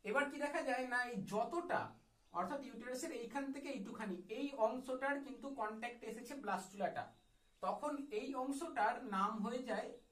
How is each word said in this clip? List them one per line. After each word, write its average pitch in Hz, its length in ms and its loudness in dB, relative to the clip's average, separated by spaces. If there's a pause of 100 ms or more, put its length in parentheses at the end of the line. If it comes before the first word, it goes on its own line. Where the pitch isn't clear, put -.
এবার 277 220 6
কি 294 140 -6
দেখা 311 240 2
যায় 254 240 2
না, 247 60 4 (120)
এই 233 60 -4 (160)
যতটা, 240 480 2 (580)
অর্থাৎ 196 300 0
ইউটেরাসের 240 520 -4
এইখান 277 240 -2 (100)
থেকে 277 220 -4
এইটুখানি, 202 400 -2 (220)
এই 285 80 2 (200)
অংশটার 254 500 2 (100)
কিন্তু 262 200 -8 (140)
কন্ট্যাক্টে 220 520 -2
এসেছে 277 300 -8
ব্লাস্টুলাটা, 190 640 0 (600)
তখন 208 280 2 (280)
এই 269 80 -4 (160)
অংশটার 269 520 4 (200)
নাম 208 160 4 (120)
হয়ে 247 260 0
যায় - 180 0 (240)